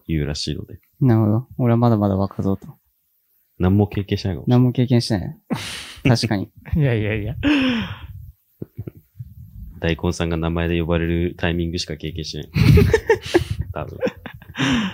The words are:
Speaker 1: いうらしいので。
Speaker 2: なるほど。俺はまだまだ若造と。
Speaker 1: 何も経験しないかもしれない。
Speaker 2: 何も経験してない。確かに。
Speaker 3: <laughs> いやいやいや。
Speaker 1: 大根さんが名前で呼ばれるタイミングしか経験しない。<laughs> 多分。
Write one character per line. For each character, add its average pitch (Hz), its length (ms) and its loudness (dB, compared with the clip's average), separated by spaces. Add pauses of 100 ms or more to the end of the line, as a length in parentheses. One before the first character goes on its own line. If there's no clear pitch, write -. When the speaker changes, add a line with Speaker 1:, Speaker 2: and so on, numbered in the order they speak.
Speaker 1:
い 85 100 -2
う 73 100 0
ら 73 100 -4
し - 160 -6
い - 20 -2
の - 100 -12
で。 - 140 -20 (220)
Speaker 2:
な 127 140 4
る 110 100 4
ほ - 20 2
ど。 110 220 0 (100)
俺 120 140 2
は 117 40 4
ま 120 140 4
だ 113 60 4
ま 104 120 2
だ 98 80 2
若 98 260 -4
造 98 140 0
と。 - 220 -18 (800)
Speaker 1:
何 92 180 4
も 104 120 4
経 101 160 -4
験 101 120 -2
し - 100 -6
な 98 60 -2
い - 20 -4
か 65 80 -10
も - 40 -6
し - 20 -4
れ 123 40 4
な 123 40 6
い。 123 40 6
Speaker 2:
何 127 40 6
も 123 80 2
経 123 140 0
験 120 140 4
し - 80 -6
て 110 100 0
な 85 80 -6
い。 - 100 -10 (720)
確 117 200 2
か 110 80 0
に。 - 160 -6 (100)
Speaker 3:
<laughs> - 140 -4
い 170 40 2
や 135 140 2
い 107 80 0
や 107 140 -2
い 101 80 -4
や。 107 100 -6 (2500)
Speaker 1:
大 82 200 0
根 87 120 0
さ 85 140 -2
ん - 20 -2
が 85 80 0
名 82 140 0
前 85 180 0
で 85 120 2
呼 82 60 0
ば 85 120 2
れ 82 100 0
る 85 280 0
タ 87 140 -2
イ 82 40 0
ミ 85 120 -2
ン 82 60 -6
グ 90 60 -4
し - 80 -6
か 78 100 -10
経 78 160 -10
験 78 120 -10
し - 120 -10
な 76 80 -10
い。 - 60 -20 (600)
<laughs> - 640 0
多 - 100 -6
分。 - 140 -14 (960)